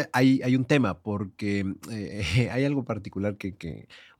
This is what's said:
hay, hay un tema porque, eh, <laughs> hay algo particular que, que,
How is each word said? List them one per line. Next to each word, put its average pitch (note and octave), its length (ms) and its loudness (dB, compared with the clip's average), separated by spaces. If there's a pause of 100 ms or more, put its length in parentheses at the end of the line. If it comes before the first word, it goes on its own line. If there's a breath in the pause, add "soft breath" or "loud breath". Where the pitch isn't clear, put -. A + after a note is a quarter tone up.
(120)
hay, C3 320 6
hay B2+ 100 2
un C3 100 2
tema A#2+ 360 2
porque, G2+ 720 -2 (160)
eh, G#2 320 -8
<laughs> F#2+ 300 2
hay C3 120 0
algo C#3 200 0
particular G2+ 520 -4
que, F#2+ 200 -8
que, C2+ 320 -12 (320 loud breath)